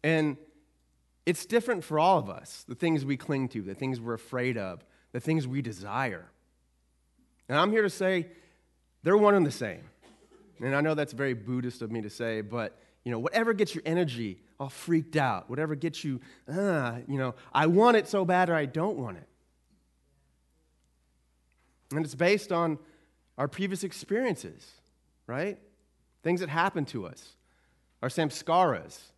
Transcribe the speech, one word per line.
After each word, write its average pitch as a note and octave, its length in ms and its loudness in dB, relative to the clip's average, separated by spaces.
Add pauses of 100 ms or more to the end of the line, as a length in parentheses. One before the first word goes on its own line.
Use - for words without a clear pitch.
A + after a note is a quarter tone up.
And D3+ 340 2 (880)
it's F3 200 -2
different A#3 360 0
for D3+ 160 -2
all F3 200 6
of A2 100 -2
us, - 400 -14
the B2 60 -8
things D#3+ 300 0
we C#3 120 0
cling C3+ 320 -2
to, A2+ 140 -6
the F#2+ 120 -10
things C3 260 -6
we're A#2 140 -6
afraid B2 440 -4
of, F#2 260 -8 (280)
the B2+ 80 -4
things D#3 280 0
we C3+ 140 -4
desire. G2+ 680 -6 (1200)
And C#3 100 0
I'm F#3 120 4
here A3 120 2
to G3 80 2
say, F#3 380 -2 (760)
they're F#3 140 4
one G#3 180 8
and F3+ 120 6
the C#3 40 0
same. G2+ 300 -6 (800)
And C3 140 0
I C#3+ 60 2
know D#3 140 2
that's D3 180 -2
very C3 220 -2
Buddhist B2 480 -6
of A2 80 -8
me A2+ 120 -4
to G#2 80 -8
say, A2+ 300 -4
but, G#2+ 380 -6 (260)
you B2 60 -4
know, A#2 80 -2
whatever A3+ 340 0
gets G3+ 220 0
your E3 100 -8
energy B2 560 -2 (200)
all C#3 80 -8
freaked D#3+ 480 -2
out, A#2+ 340 0
whatever D3+ 240 -4
gets D3 300 -6
you, C3 160 -4 (300)
uh, D3+ 480 0 (100)
you C#3 100 -2
know, B2+ 160 -2 (180)
"I D3+ 140 6
want A3 300 8
it G#3 100 4
so G3 180 0
bad F3+ 240 4
or E3+ 60 2
I D3+ 120 2
don't D#3+ 300 -2
want G#2+ 220 -8
it." - 100 -20 (2750)
And D#3 120 -2
it's C#3+ 100 -8
based G3 380 4
on E3 260 2 (580)
our C3+ 120 0
previous F#3+ 360 -4
experiences, G3 800 -4 (640)
right? E3 320 -4 (640)
Things F3 180 2
that E3+ 80 -4
happened E3 400 0
to G2+ 180 -8
us, - 300 -18 (640)
our B2+ 80 -2
samskaras D3+ 1080 0